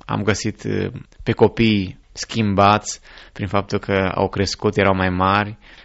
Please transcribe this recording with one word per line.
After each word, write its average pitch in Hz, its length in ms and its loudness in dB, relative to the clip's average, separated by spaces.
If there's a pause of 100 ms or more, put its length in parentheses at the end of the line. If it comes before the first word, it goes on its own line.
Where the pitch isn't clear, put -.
am 107 160 -2
găsit, 104 400 -2 (600)
pe 117 100 -2
copii 107 680 2 (140)
schimbați 101 880 0 (320)
prin - 140 -8
faptul 101 320 -2
că 95 360 0
au 92 140 0
crescut, 101 480 -2
erau 98 180 4
mai 92 160 0
mari, 98 480 0 (260)